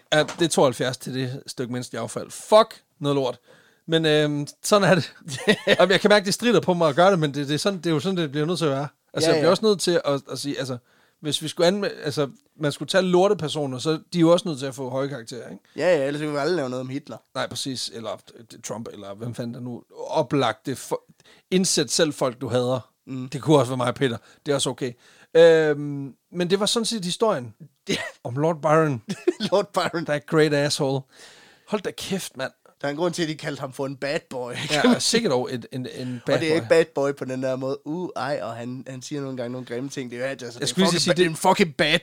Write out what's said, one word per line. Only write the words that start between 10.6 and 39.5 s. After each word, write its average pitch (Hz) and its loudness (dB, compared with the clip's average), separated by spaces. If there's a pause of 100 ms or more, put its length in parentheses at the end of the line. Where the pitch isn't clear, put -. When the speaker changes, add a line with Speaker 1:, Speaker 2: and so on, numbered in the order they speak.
Speaker 1:
hvis 151 -4
vi 156 -6
skulle 170 2
anme-, 196 -2
altså, 139 -2 (300)
man 147 0
skulle 143 -8
tage 185 2
lortepersoner, 165 2
så 120 -2 (220)
de 175 -2
er - 2
jo 165 8
også 175 4
nødt 147 -4
til 135 -6
at 131 -8
få 127 -10
høje 135 -4
karakterer, 120 -14
ikke? - -16 (140)
Speaker 2:
Ja, 165 4
ja, 135 0
ellers 147 -4
ville 151 -4
vi 147 -2
aldrig 160 0
lave 139 -2
noget 127 -6
om 127 -10
Hitler. 131 -10 (180)
Speaker 1:
Nej, 127 -4
præcis. - -8
Eller, 107 -10 (140)
øh, 117 -20 (200)
Trump, 117 -10
eller 101 -14
hvem 113 -8
fanden 117 -8
der 123 -14
nu 123 -10 (260)
oplagt 139 0
det 131 -4
for-, - -8 (460)
indsæt 175 2
selv 160 2
folk, 127 -4
du 127 -6
hader. 123 -2 (140)
Speaker 2:
Mm. 127 -10
Speaker 1:
Det 127 -8
kunne 147 6
også 127 2
være 131 -4
mig, 123 -2
Peter. 123 -2 (300)
Det 143 0
er 143 2
også 139 -2
okay. 127 -6 (420)
Øhm, 147 4 (180)
men 175 -2
det 196 2
var 208 0
sådan 226 0
set 220 -4
historien 165 -2 (320)
Speaker 2:
Det - -2 (260)
Speaker 1:
om 120 -8
Lord 156 0
Byron. 151 4 (200)
Speaker 2:
<laughs> 220 -2
Lord 202 0
Byron. 165 -2
Speaker 1:
That 147 -4
great 156 4
asshole. 143 0 (680)
Hold 214 -4
da - -6
kæft, - -8
mand. 131 -8 (280)
Speaker 2:
Der 147 -6
er 143 -2
en 143 -6
grund 170 0
til, 175 -4
at 156 0
de 156 -6
kaldte 143 -8
ham 139 -10
for 135 -6
en 135 -10
bad 143 -4 (100)
boy. 123 -8 (120)
<laughs> 151 -8
Speaker 1:
Ja, 151 4
sikkert 220 0
over 127 0
en, 123 -8
en, 127 -8
en 127 -10
bad 139 2
Speaker 2:
Og 131 2
det 160 0
er 156 2
Speaker 1:
boy. 160 4
Speaker 2:
ikke - -2
bad 165 6 (100)
boy 139 0
på 139 -8
den 131 -6
der 131 -2
måde. 131 -6
Uh, 165 -8
ej, 135 -4
og 113 -8
han, 123 -10
han 131 -14
siger 143 -8
nogle 135 -8
gange 120 -8